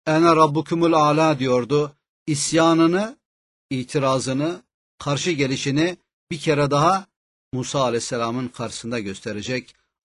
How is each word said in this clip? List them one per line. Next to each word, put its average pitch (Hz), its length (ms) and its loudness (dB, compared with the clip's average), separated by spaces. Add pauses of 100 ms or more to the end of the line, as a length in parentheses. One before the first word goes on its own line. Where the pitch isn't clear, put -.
"Ene 160 300 4
rabbukumul 160 580 2
ala" 151 460 4
diyordu. 131 560 0 (320)
İsyanını, 165 880 2 (520)
itirazını, 135 920 -2 (380)
karşı 143 320 -2
gelişini 143 680 -2 (340)
bir 165 80 -8
kere 147 320 0
daha 175 340 2 (480)
Musa 127 280 -4
aleyhisselamın 120 680 -2
karşısında 117 520 -8
gösterecek. 104 760 -8 (300)